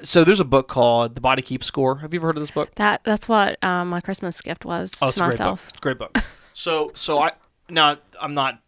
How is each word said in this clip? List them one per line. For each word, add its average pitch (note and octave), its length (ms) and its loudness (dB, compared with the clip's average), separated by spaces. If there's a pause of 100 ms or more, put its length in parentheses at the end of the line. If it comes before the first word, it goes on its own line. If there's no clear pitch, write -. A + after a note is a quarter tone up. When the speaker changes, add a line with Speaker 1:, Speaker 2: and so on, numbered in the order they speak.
Speaker 1:
so E3+ 200 4
there's G3 160 6
a E3 60 2
book C3 220 2
called A#2 480 2
The A#2+ 60 -10
Body C3 200 2
Keeps B2+ 260 -8
Score. C3+ 320 -2
Have D#3 140 -10
you F3 60 -4
ever D#3+ 80 -2
heard D#3+ 100 -2
of D3+ 60 -6
this D3 80 -10
book? - 240 -6
Speaker 2:
That, G#3 280 0
that's G#3+ 240 -2
what, G#3 360 2
um, F3+ 260 -2
my F3 120 -4
Christmas F#3+ 400 -8
gift - 240 -12
was F3 260 -6 (100)
Speaker 1:
Oh, C#3 80 2
it's E3 80 -4
Speaker 2:
to F#3 60 0
Speaker 1:
a E3+ 60 2
great - 80 0
book. - 20 -8
Speaker 2:
myself. F#2 300 -4
Speaker 1:
It's - 80 -20
a - 40 -20
great C3 160 -2
book. - 200 -6 (360)
So, D#3 420 -2
so D3 240 -2
I, D3 120 2 (380)
now D3+ 280 4 (240)
I'm D3 140 -6
not, C3 320 -2